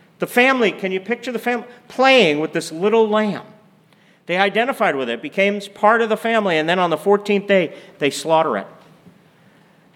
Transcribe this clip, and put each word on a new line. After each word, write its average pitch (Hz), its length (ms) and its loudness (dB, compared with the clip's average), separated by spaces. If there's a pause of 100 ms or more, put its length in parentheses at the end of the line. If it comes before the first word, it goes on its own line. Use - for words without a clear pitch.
(200)
The 185 80 -6
family, 247 440 2
can 185 200 -8
you 185 80 -4
picture 240 320 -8
the 226 80 -6
family 240 280 -4 (200)
playing 247 520 4
with 156 120 -4
this 160 200 -6
little 214 360 0
lamb? 208 360 -2 (840)
They 175 120 -4
identified 202 580 0
with 131 140 -4
it, 113 120 -6
became 196 400 -2 (120)
part 226 280 4
of 226 80 -2
the 214 80 -2
family, 214 400 0
and 156 100 0
then 180 120 2
on 180 100 2
the 156 80 -2
fourteenth 202 500 0
day, 185 260 0 (260)
they 147 100 0
slaughter 160 480 0
it. 95 100 -8 (1300)